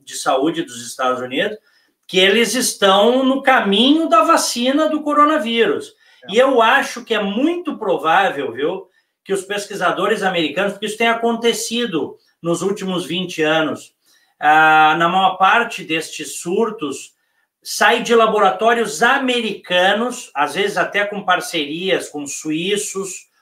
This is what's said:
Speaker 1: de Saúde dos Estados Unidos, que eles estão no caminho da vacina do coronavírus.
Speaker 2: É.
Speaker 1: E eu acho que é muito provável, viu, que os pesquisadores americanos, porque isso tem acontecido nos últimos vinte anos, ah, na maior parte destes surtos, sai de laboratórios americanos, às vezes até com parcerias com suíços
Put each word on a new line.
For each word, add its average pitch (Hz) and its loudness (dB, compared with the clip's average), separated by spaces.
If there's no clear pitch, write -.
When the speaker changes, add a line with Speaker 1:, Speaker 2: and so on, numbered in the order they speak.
Speaker 1:
de - -14
Saúde 156 0
dos 120 -14
Estados 127 -4
Unidos, 156 -4
que 180 -4
eles 226 4
estão 226 2
no 262 0
caminho 254 2
da 320 6
vacina 294 0
do 302 -4
coronavírus. 247 0
Speaker 2:
É. 185 -12
Speaker 1:
E 214 2
eu 254 4
acho 247 0
que 226 -4
é 202 0
muito 269 -2
provável, 160 0
viu, 160 -6
que 196 -4
os - -2
pesquisadores 196 -2
americanos, 180 -2
porque - -8
isso 208 -6
tem 233 2
acontecido 226 -2
nos 170 -2
últimos 190 -4
vinte 170 -6
anos, 151 -2
ah, 156 6
na 170 2
maior 185 2
parte 196 2
destes 156 -8
surtos, 202 -4
sai - 0
de 233 2
laboratórios 214 2
americanos, 233 0
às 143 -2
vezes 196 -2
até 196 -2
com 202 -6
parcerias 170 -2
com 147 -10
suíços 185 -6